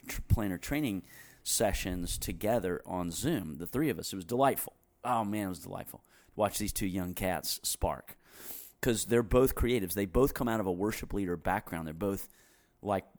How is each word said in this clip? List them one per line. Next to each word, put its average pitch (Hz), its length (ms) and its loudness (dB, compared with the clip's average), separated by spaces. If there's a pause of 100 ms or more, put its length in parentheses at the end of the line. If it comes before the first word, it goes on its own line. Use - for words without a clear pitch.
tr-, - 200 -6
planner 98 300 2
training 127 460 -2 (400)
sessions 92 720 0
together 95 680 0
on 90 260 -2
Zoom, 82 480 -2
the 85 80 -8
three 143 220 0
of 82 100 -2
us. - 120 -8
It 110 40 -8
was 92 100 -8
delightful. 120 480 2 (300)
Oh, 117 200 2
man, 104 240 -2
it - 20 -2
was 85 100 -6
delightful. - 440 -12 (320)
Watch 104 220 2
these 104 160 -2
two 113 140 -2
young 90 260 -2
cats 90 500 -2
spark. - 540 -2 (640)
'Cause 117 240 2
they're 117 180 6
both 127 320 6
creatives. 117 380 2
They 101 120 2
both 127 280 4
come 123 140 -2
out 113 140 2
of 95 60 0
a 92 40 2
worship 101 420 -2
leader 92 220 0
background. 87 500 -2
They're 78 80 -6
both, 98 360 -2 (520)
like, 98 240 0 (140)